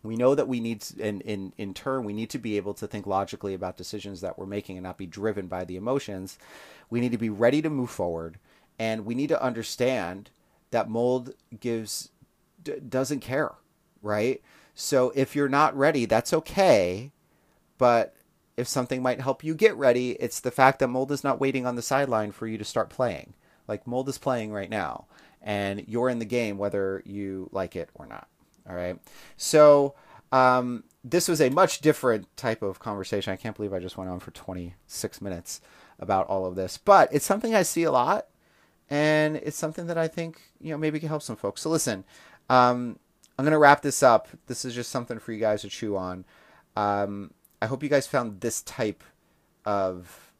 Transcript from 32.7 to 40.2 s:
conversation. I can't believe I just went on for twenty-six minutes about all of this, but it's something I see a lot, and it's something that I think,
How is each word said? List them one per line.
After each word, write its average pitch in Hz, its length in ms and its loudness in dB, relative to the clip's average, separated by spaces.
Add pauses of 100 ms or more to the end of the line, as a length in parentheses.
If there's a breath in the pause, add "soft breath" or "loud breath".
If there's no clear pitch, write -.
conversation. 101 540 -4
I 92 40 -8
can't 110 180 -8
believe 101 180 -6
I 92 60 -4
just 90 180 -10
went 92 140 -8
on 90 80 -8
for - 120 -16
twenty-six - 880 -12
minutes 92 420 -10 (380 soft breath)
about 95 280 0
all 95 180 -2
of 90 100 -6
this, 92 220 -6
but 196 340 8
it's 143 140 2
something 226 300 0
I 190 80 6
see 165 200 -2
a 156 80 2
lot, 135 360 2 (600 soft breath)
and 151 480 2
it's - 200 -8
something 165 300 -6
that 165 100 -4
I 160 100 0
think, 165 340 -8 (180)